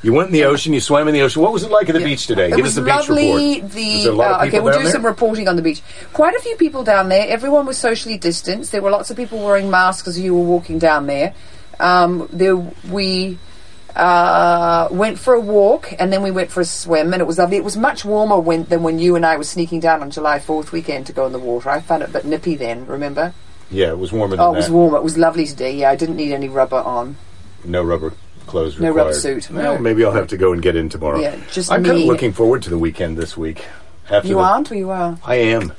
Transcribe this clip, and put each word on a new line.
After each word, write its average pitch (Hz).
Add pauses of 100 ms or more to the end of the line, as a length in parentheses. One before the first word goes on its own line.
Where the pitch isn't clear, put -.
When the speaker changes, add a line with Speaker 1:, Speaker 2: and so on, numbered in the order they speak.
Speaker 1:
You 113
went 165
in 180
the 151
ocean, 143
you 131
swam 147
in 151
the 143
ocean. 139
What 208
was 190
it -
like 214
at 165
the 170
Speaker 2:
Yeah. 156
Speaker 1:
beach 143
today? -
Speaker 2:
It -
Speaker 1:
Give -
Speaker 2:
was -
Speaker 1:
us -
a -
beach 285
Speaker 2:
lovely. 294
Speaker 1:
report. 202
Speaker 2:
The, 214 (120)
Speaker 1:
Is 214
there 226
a 208
lot 202
of 190
Speaker 2:
uh, 180
okay, -
Speaker 1:
people 208
Speaker 2:
we'll -
Speaker 1:
down -
Speaker 2:
do -
Speaker 1:
there? 170
Speaker 2:
some 233
reporting 220
on 175
the 170
beach. 160 (300)
Quite 320
a 523
few 453
people 269
down 208
there. 196
Everyone 277
was 262
socially 226
distanced. 180
There 202
were 196
lots 202
of 220
people 226
wearing 202
masks 185
as 170
you 185
were 175
walking 170
down 151
there. 143 (460)
Um, 175
there, 185
we, 185 (580)
uh, 170
went 202
for 254
a 233
walk, 208
and 185
then 196
we 196
went 185
for -
a 170
swim, 165
and 185
it 160
was 165
lovely. 180
It 185
was 202
much 247
warmer 214
when, 165
than 170
when 160
you 175
and 170
I 160
were 147
sneaking 170
down 160
on 143
July 151
fourth 156
weekend 147
to -
go 135
in 131
the 127
water. 120
I -
found -
it -
a -
bit -
nippy 156
then, 120
remember? 143 (380)
Speaker 1:
Yeah, 92
it 85
was 90
warmer 104
than 92
Speaker 2:
Oh, 175
it 151
was -
Speaker 1:
that. 165
Speaker 2:
warmer. 165
It 147
was 160
lovely 165
today. 131
Yeah, 139
I 139
didn't 160
need 147
any 135
rubber 131
on. 123 (480)
Speaker 1:
No 87
rubber 80 (340)
clothes 80
Speaker 2:
No 165
Speaker 1:
required. 156
Speaker 2:
rubber -
suit, -
Speaker 1:
Well, 143
Speaker 2:
no. 135
Speaker 1:
maybe 113
I'll 104
have 98
to 95
go 92
and 85
get 87
in 80
tomorrow. 78
Speaker 2:
Yeah, 73 (180)
just 180
Speaker 1:
I'm 190
kinda 175
Speaker 2:
me. 160
Speaker 1:
looking 117
forward 117
to 85
the 85
weekend 82
this 82
week. 80 (460)
After 190
Speaker 2:
You 196
Speaker 1:
the 190
Speaker 2:
aren't, 220
or 220
you 190
are? 175
Speaker 1:
I 123
am. 113